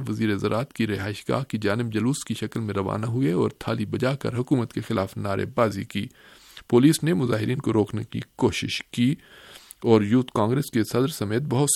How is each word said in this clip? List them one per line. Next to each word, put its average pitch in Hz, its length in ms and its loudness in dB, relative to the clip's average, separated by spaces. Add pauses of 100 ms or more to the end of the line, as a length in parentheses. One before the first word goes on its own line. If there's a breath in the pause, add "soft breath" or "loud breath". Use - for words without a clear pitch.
وزیر 107 280 0
زراعت 107 360 -2
کی 113 140 0
رہائش 101 420 -6
گاہ 123 160 0
کی 117 140 -4
جانب 107 340 -2
جلوس 113 320 0
کی - 100 -6
شکل 117 260 -6
میں 104 140 -4
روانہ 101 320 -2
ہوئے 131 260 0
اور 127 260 2
تھالی 113 280 -4
بجا 107 280 -2
کر 120 200 -4
حکومت 123 380 0
کے - 80 -6
خلاف 107 360 -2
نعرے 101 280 -2 (100)
بازی 107 300 0
کی۔ 101 220 -6 (640 loud breath)
پولیس 135 340 6
نے 160 120 0
مظاہرین 120 440 0
کو - 140 -2
روکنے 107 320 0
کی 117 160 -8 (160)
کوشش - 540 0
کی 123 240 2 (680 loud breath)
اور 113 200 6
یوتھ 123 320 2
کانگریس 123 360 0
کے 113 140 2
صدر 127 220 0
سمیت 110 360 -2
بہت 139 340 0